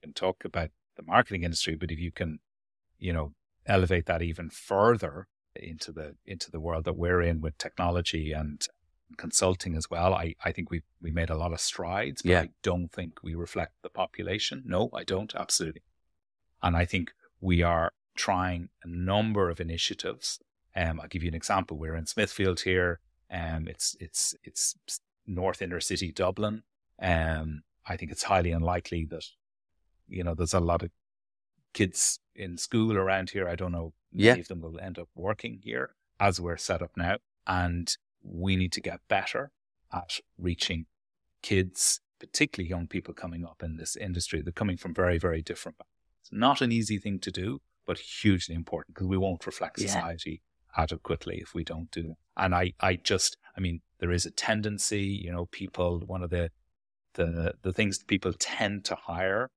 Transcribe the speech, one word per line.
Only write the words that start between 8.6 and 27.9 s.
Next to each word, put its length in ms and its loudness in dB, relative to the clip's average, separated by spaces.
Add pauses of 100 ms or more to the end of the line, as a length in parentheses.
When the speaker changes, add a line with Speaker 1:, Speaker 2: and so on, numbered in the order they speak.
Speaker 1:
consulting 600 2
as 120 -4
well, 240 4
I, 300 -2
I 80 0
think 180 -6
we, 120 -2 (200)
we 100 -6
made 180 0
a 80 0
lot 160 -2
of 80 -4
strides, 600 -4
but 100 4
Speaker 2:
Yeah. 100 8
Speaker 1:
I 80 -2 (140)
don't 280 0
think 320 -10
we 100 -6
reflect 480 -4
the 80 -10
population. 760 -4
No, 280 2
I 120 -6
don't. 280 -2
Absolutely. 500 -2 (800)
And 140 4
I 80 6
think 300 -2 (260)
we 240 4
are 300 2 (220)
trying 520 0 (160)
a 40 -14
number 640 2
of 120 -4
initiatives. 760 -4 (360)
Um, 240 0
I'll 80 -12
give 160 -4
you 60 0
an 60 -4
example. 420 0
We're 180 -6
in 120 -4
Smithfield 540 2
here. 380 2 (320)
Um, 360 -4
it's, 320 -4
it's, 440 -4
it's 320 -2 (120)
s-, 120 -6 (260)
north 360 0
inner 180 -4
city 320 -2
Dublin. 520 0 (380)
Um, 640 0 (240)
I 80 -2